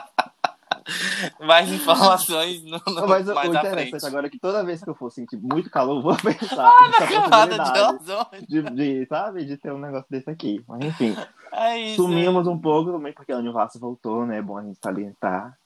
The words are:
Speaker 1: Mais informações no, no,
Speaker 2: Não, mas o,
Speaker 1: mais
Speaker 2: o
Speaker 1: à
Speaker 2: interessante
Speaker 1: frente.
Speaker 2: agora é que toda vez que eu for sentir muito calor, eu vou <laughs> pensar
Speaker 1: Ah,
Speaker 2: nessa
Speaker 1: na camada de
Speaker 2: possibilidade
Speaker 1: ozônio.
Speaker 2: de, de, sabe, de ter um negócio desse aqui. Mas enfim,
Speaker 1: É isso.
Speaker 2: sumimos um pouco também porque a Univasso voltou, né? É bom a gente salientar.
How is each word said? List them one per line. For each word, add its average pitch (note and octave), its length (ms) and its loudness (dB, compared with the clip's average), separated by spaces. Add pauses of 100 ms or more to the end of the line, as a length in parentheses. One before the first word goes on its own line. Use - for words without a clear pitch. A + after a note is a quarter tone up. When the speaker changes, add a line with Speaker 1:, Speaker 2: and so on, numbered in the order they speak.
(1400)
Speaker 1:
Mais E3 320 6
informações F3+ 920 2
no, E3 240 -12
no, F#3 140 -6
Speaker 2:
Não, G3+ 60 0
mas F#3+ 200 4
o, G3+ 80 -2
Speaker 1:
mais D3 140 0
Speaker 2:
o E3 80 0
Speaker 1:
à - 20 2
Speaker 2:
interessante D3+ 320 -4
Speaker 1:
frente. D3 140 -10
Speaker 2:
agora C#3+ 220 -6
é - 20 -6
que A#3+ 100 -16
toda G3+ 240 -2
vez F3 200 -8
que E3 60 -12
eu D3+ 60 -8
for - 160 -12
sentir - 260 -12
muito C#3+ 320 -4
calor, C#3 280 -2
eu B2 40 -4
vou D#3+ 160 2
<laughs> - 0 -
pensar G#3+ 580 2
Speaker 1:
Ah, B4 140 12
Speaker 2:
nessa A4 160 4
Speaker 1:
na G#4 160 2
camada A3+ 320 6
de G#3+ 40 -2 (140)
Speaker 2:
possibilidade G3+ 320 2
Speaker 1:
ozônio. G3 440 -8
Speaker 2:
de, D3+ 140 -2 (100)
de, C3+ 340 -4
sabe, F3+ 400 -6
de C#3+ 120 -12
ter D3 140 -12
um C#3 60 -10
negócio C#3 320 -10
desse C3+ 200 -10
aqui. B2+ 380 -8
Mas A#2+ 160 -12
enfim, C#3 320 -2 (360)
Speaker 1:
É A#3 260 -2
isso. A3 200 -6
Speaker 2:
sumimos F3+ 500 0
um F3 100 -4
pouco D#3+ 340 0
também D3+ 220 -8
porque C#3 180 -14
a B2+ 60 -4
Univasso A#2 420 -4
voltou, A#2+ 460 -6
né? A2 140 -6
É - 20 -8
bom G2+ 160 -10
a G#2 60 -12
gente G2+ 180 -16
salientar. G2+ 720 -6 (100)